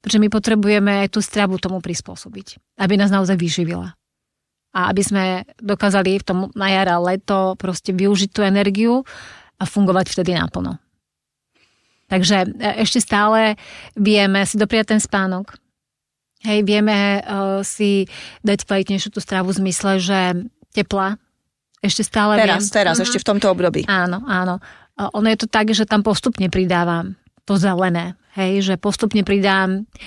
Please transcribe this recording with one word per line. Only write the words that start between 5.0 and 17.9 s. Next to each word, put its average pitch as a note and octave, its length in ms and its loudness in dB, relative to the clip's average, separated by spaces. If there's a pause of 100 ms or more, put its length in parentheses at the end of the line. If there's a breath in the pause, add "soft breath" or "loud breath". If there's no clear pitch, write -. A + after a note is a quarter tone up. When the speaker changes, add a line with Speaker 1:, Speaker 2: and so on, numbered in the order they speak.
Speaker 1:
sme G3 220 0 (340)
dokázali G3 580 0
v G3 80 -4
tom F3+ 140 -2 (140)
na G3 180 -4
jar F#3+ 180 2
a F3 100 2
leto F#3+ 580 0
proste F#3 360 -6
využiť G3 380 2
tú - 120 -4
energiu G3+ 600 2 (540 loud breath)
a - 80 -8
fungovať F#3 440 2
vtedy F3+ 260 -2
naplno. E3 440 -4 (1300)
Takže, F#3+ 300 2 (100)
e, - 0 - (320)
ešte A3+ 200 0
stále G#3+ 600 2 (340 loud breath)
vieme G3+ 500 2
si - 120 -4
dopriať G#3+ 340 0
ten G#3+ 100 4
spánok. F#3+ 600 -4 (800)
Hej, G#3+ 240 0
vieme, G#3 300 2 (220)
e, G3+ 60 -2 (400)
si G3 440 0 (340 loud breath)